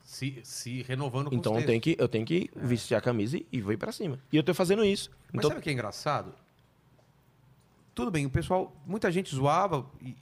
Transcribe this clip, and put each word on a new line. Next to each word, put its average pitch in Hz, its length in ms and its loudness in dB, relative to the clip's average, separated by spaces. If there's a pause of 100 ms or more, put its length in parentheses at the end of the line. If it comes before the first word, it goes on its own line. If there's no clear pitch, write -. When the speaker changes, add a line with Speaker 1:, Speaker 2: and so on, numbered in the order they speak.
Speaker 1:
Se, 131 400 -6
se 123 380 -8
renovando 135 480 -4
com 127 60 0
Speaker 2:
Então 110 180 2
Speaker 1:
os 113 80 2
Speaker 2:
eu 147 40 0
tenho 117 140 4
Speaker 1:
textos. 160 180 2
Speaker 2:
que, 135 60 4
eu 117 60 2
tenho 113 160 0
que 170 280 0
Speaker 1:
É. - 120 -8
Speaker 2:
vestir 120 300 0
a 107 60 4
camisa 120 360 0
e, - 140 -6
e 127 100 -2
vou 98 100 -2
ir 113 60 0
pra - 160 -6
cima. 147 260 -6 (120)
E 151 40 0
eu 156 80 6
tô 180 100 2
fazendo 190 300 2
isso. 202 260 0 (220)
Speaker 1:
Mas 180 40 -10
Speaker 2:
Então - 160 4
Speaker 1:
sabe 320 100 -6
o - 20 -16
que 175 60 -4
é 143 40 0
engraçado? 110 600 -4 (1600)
Tudo 240 160 -2
bem, 147 140 2
o 131 40 -2
pessoal, 185 460 0 (100)
muita 202 260 0
gente 185 220 0
zoava 147 520 2 (160)
e, 127 200 -12